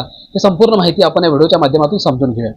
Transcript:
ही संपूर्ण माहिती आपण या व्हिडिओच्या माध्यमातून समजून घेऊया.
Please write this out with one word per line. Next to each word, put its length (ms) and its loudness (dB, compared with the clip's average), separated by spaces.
ही 280 -10
संपूर्ण 340 2
माहिती 280 0
आपण 220 0
या 40 2
व्हिडिओच्या 300 2
माध्यमातून 400 0
समजून 340 -2
घेऊया. 240 -6